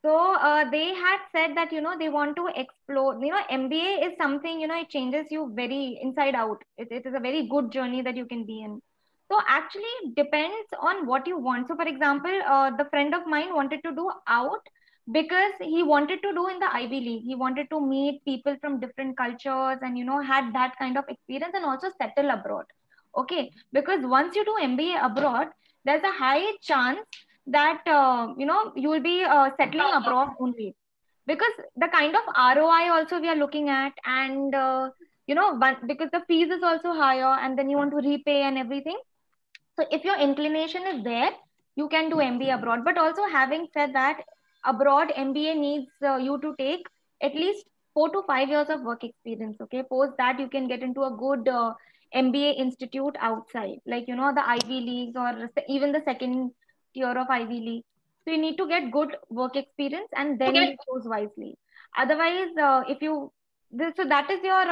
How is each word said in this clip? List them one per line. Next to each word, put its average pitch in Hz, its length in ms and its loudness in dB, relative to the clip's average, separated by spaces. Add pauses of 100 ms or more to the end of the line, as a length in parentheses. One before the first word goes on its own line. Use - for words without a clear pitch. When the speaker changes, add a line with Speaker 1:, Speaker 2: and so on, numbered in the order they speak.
Speaker 1:
So, 330 320 4
uh, 294 360 4
they 311 240 0
had 370 240 2 (120)
said 320 260 0
that, 330 140 0
you 320 100 -4
know, 330 160 -4
they 320 120 -2
want 294 280 0
to 349 200 -4
explore, 269 640 -2
you 277 100 -2
know, 381 200 0
M 262 180 -2
B 311 180 0
A 370 200 0
is 349 100 -6
something, 320 440 -2
you 311 60 -2
know, 330 140 -2
it 330 80 -10
changes 285 420 -4
you 302 240 -6
very 247 480 -4
inside 269 320 0
out. 220 300 -2 (140)
It, 233 120 -10
it 247 160 -10
is 254 80 -8
a 269 60 -2
very 262 280 -2
good 254 220 0
journey 254 320 -4
that 254 140 -4
you 247 100 -8
can 233 180 -8
be 220 180 -10
in. 214 180 -10 (500)
So 403 160 4
actually 392 460 -2 (100)
it 254 120 -8
depends 311 540 -2 (120)
on 359 260 0
what 262 200 0
you 359 120 -4
want. 247 300 -2
So 330 80 -4
for 330 100 -2
example, 285 460 0 (140)
uh, 269 300 4
the 285 100 0
friend 294 280 0
of 349 120 -4
mine 320 280 -2
wanted 277 300 -2
to 330 100 -4
do 339 160 -4 (160)
out 240 360 0 (500)
because 359 480 2
he 330 220 0
wanted 294 400 2
to 403 100 -2
do 349 160 -2
in 370 100 -6
the 381 160 0
Ivy 240 260 -4
League. 233 240 -6
He 254 100 -6
wanted 262 340 -4
to 311 100 -2
meet 277 460 0
people 277 380 -2
from 277 180 -4
different 262 380 -8
cultures 262 640 -2
and, 247 160 -6
you 247 80 -4
know, 277 160 -2
had 262 320 0
that 254 240 0
kind 254 180 -2
of 277 140 -2
experience 277 440 -8
and 359 120 -2
also 269 220 -2 (120)
settle 277 300 0
abroad. 208 340 -4 (540)
Okay, 294 320 -2 (200)
because 294 320 2
once 269 320 2
you 415 120 2
do 427 160 0
M 254 160 0
B 339 160 0
A 320 100 0
abroad, 262 440 0 (360)
there's 302 200 2
a 392 80 2
high 294 400 2 (100)
chance 269 380 2 (460)
that, 294 400 2
uh, 262 520 4
you 277 80 -2
know, 403 300 2
you 277 120 0
will 311 120 2
be, 349 240 0
uh, 277 340 6
settling 294 360 2
abroad 262 360 2 (100)
only, 233 340 -4 (520)
because 427 260 2 (240)
the 320 120 0
kind 320 280 4
of 466 60 4 (120)
R 254 260 6
O 311 80 6
I 330 200 6
also 330 320 2
we 320 80 -2
are 330 80 2
looking 294 320 0
at, 269 240 0 (140)
and, 269 480 0
uh, 262 340 2 (380)
you - 80 0
know, 339 240 4
but 262 280 2
because 285 260 -4
the 339 160 0
fees 330 220 4
is 349 120 -2
also 339 320 2
higher 269 480 4
and 262 160 -2
then 269 100 0
you 285 80 2
want 285 140 2
to 285 180 0
repay 285 340 2
and 269 140 0
everything. 277 420 -6 (840)
So 302 120 2
if 302 120 -2
your 381 140 2
inclination 311 720 0
is 269 160 -4
there, 240 260 0 (460)
you 294 120 -4
can 320 220 0
do 320 80 0
M 247 200 2
B 269 120 -2
A 254 60 2
abroad. 233 280 0
But 349 140 2
also 330 280 2
having 311 460 0
said 294 220 0
that, 277 280 2 (420)
abroad 277 500 4
M 269 180 -2
B 302 180 0
A 320 40 0
needs, 285 320 -2 (160)
uh, 269 140 2
you 262 240 -2
to 302 180 -6
take 311 260 -4 (380)
at 285 120 -2
least 370 300 -2 (300)
four 311 160 4
to 392 160 -2
five 269 220 2
years 294 220 0
of 302 120 -4
work 233 220 -6
experience. 226 560 -10
Okay, 247 240 -8
post 269 340 0
that 254 220 0
you 262 80 -4
can 262 180 -4
get 247 160 -4
into 262 220 -2
a 262 80 -4
good, 240 360 -2
uh, 233 260 0 (380)
M 254 200 2
B 285 160 2
A 285 40 2
institute 262 680 -4
outside, 220 640 -6
like, 240 220 -6
you 247 80 -6
know, 269 180 0
the 285 120 2
Ivy 240 340 0
Leagues 247 360 -6
or 240 380 -4
se-, 285 140 -2
even 277 240 0
the 302 120 0
second 254 460 -2 (420)
tier 247 240 -2
of 254 140 -2
Ivy 233 300 -2
League. 226 240 -8 (400)
So 320 80 -4
you 320 60 0
need 311 180 -2
to 370 100 -2
get 302 240 -2
good 285 260 0 (120)
work 254 260 -4
experience 285 640 -4
and 277 240 -2
then 262 160 4
Speaker 2:
Okay. 359 140 6
Speaker 1:
you 269 60 -10 (100)
choose 254 200 -6
wisely. 214 500 -6 (400)
Otherwise, 330 520 2 (120)
uh, 269 280 6
if 277 120 -4
you, 302 300 -4 (400)
this, 311 240 -2
so 370 120 -2
that 285 220 4
is 381 140 -2
your, 381 300 4